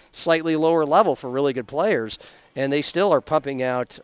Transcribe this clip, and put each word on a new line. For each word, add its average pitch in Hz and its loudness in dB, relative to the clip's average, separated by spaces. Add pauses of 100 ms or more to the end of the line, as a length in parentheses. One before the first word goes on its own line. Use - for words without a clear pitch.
(120)
slightly 160 2
lower 160 4
level 160 2
for 135 -10
really 135 0
good 120 -6
players. 139 -4 (360)
And 135 -4
they 147 0
still 185 0
are 135 4
pumping 139 -4
out, 127 -4